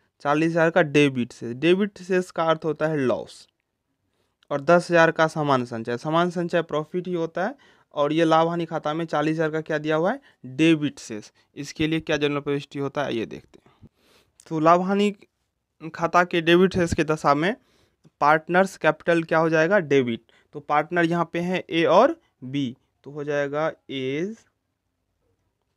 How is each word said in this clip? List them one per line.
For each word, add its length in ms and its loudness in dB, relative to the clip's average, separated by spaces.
चालीस 280 0
हजार 200 2
का 120 4
डेबिट 500 2
शेष। 240 -10
डेबिट 440 0
शेष 300 -2
का 140 -4
अर्थ 200 0
होता 220 -2
है 120 -2
लॉस, 500 -4
और 120 -2
दस 280 2
हजार 220 6
का 160 2
समान 380 0
संचय। 320 -6
समान 320 0
संचय 340 -2
प्रॉफिट 440 -8
ही 60 -6
होता 320 -4
है, 100 -10
और 180 0
ये 120 2
लाभ 240 4
हानि 180 -4
खाता 280 -6
में 100 -6
चालीस 300 -2
हजार 160 -2
का 100 -4
क्या 180 -4
दिया 180 -2
हुआ 160 0
है, 80 -10
डेबिट 520 0
शेष। 320 -14
इसके 300 -6
लिए 140 -2
क्या 160 -4
जनरल 240 -2
प्रविष्टि 380 -6
होता 260 -6
है, 100 -6
ये 120 -4
देखते 340 -18
हैं। 60 -20
तो 140 -4
लाभ 220 6
हानि 280 0
खाता 300 2
के 160 -2
डेबिट 340 4
शेष 200 0
के 100 0
दशा 300 2
में 220 0
पार्टनर्स 560 2
कैपिटल 460 0
क्या 160 0
हो 100 2
जाएगा, 300 2
डेबिट। 540 0
तो 80 -14
पार्टनर 420 0
यहाँ 280 -2
पे 80 -4
हैं 300 -4
ए 160 0
और 340 4
बी, 320 -6
तो 60 -18
हो 140 -12
जाएगा 480 -2
एज 460 -6